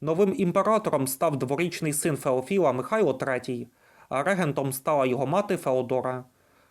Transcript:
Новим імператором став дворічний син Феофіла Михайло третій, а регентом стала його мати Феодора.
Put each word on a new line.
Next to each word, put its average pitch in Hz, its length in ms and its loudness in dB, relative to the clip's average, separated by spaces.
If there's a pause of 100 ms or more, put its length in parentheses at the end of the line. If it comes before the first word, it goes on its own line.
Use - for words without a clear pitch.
Новим 175 360 2
імператором 185 720 2
став 151 300 0
дворічний 151 560 -2
син 151 240 0
Феофіла 135 560 2
Михайло 139 420 0
третій, 123 540 -4 (400)
а 135 140 -2
регентом 160 500 0
стала 143 340 2
його 127 200 0
мати 190 300 0
Феодора. 127 680 -2 (460)